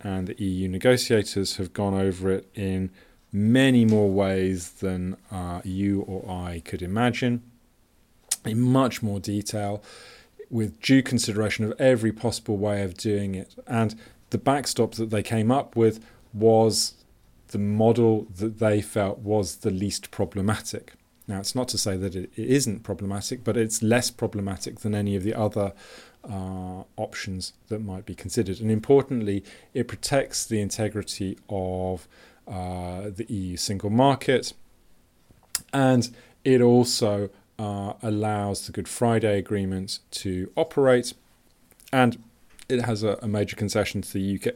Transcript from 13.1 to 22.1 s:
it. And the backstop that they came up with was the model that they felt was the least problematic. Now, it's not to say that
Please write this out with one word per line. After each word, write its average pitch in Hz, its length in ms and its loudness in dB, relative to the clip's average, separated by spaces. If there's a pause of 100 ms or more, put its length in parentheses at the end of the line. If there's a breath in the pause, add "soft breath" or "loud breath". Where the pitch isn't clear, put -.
it. 95 200 -10 (120)
And 113 260 0 (360 loud breath)
the - 80 -2
backstop 131 580 0
that 113 140 -4
they 104 140 0
came 113 280 2
up - 240 0
with 113 280 4 (300 loud breath)
was 110 640 4 (540)
the 107 80 -6
model 110 720 4 (100)
that 107 220 -4
they 104 220 4
felt 101 380 -2
was 104 380 -2
the - 140 -2
least 95 400 -4
problematic. 104 800 -4 (340)
Now, 98 120 -6
it's - 160 -6
not 127 140 -2
to 104 80 -6
say 95 200 -2
that 92 180 -4